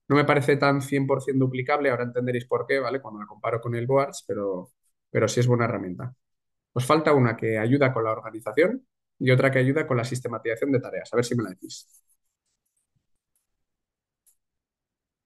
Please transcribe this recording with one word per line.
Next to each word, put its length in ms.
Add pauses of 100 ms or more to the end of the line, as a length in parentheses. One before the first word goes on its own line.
No 80
me 100
parece 320
tan 260
cien 240
por 160
cien 160
duplicable, 520
ahora 140
entenderéis 420
por 200
qué, 120
¿vale? 220
Cuando 180
la 80
comparo 340
con 140
el 120
Boards, 420
pero, 440 (380)
pero 160
sí 140
es 60
buena 180
herramienta. 500 (580)
Os 120
falta 300
una 220
que 220
ayuda 340
con 120
la 80
organización 760 (320)
y 120
otra 200
que 80
ayuda 280
con 100
la 80
sistematización 680
de 100
tareas. 320
A 40
ver 80
si 100
me 100
la 60
decís. 380 (3250)